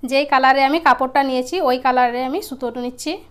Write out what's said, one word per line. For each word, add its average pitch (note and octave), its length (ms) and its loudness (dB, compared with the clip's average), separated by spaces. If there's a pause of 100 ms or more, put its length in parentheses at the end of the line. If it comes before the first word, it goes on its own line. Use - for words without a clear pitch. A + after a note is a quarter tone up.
(100)
যেই C#4 220 0
কালারে C4+ 360 4
আমি D4+ 180 0
কাপড়টা C4 340 2 (100)
নিয়েছি B3+ 260 -4 (120)
ওই B3+ 160 2
কালারে B3 440 2
আমি D4 100 -4 (100)
সুতোটা B3 380 -8
নিচ্ছি। B3 260 -8 (180)